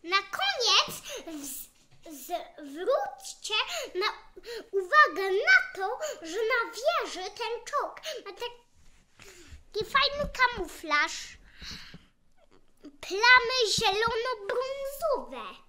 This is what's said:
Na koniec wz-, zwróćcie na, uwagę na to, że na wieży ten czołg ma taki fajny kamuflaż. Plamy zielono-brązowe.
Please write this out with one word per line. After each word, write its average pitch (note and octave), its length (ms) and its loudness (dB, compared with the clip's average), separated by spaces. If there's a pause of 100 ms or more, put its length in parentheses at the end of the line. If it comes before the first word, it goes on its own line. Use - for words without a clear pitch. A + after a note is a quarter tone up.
Na F4 140 -2
koniec C5+ 840 0 (240)
wz-, C#4+ 440 -10 (840)
zwróćcie F#4 960 -4 (400)
na, F#4 120 0 (680)
uwagę F#4+ 580 4
na F5+ 460 6
to, G4 220 -2 (240)
że E4 140 -6
na A4+ 360 0
wieży G#4 580 0
ten A4+ 340 -6
czołg - 360 -4 (260)
ma G4 60 -12
taki - 1500 -12
fajny C#5 540 4
kamuflaż. E4 1000 0 (1600)
Plamy A#4+ 560 6 (220)
zielono-brązowe. A#4 1800 -2 (120)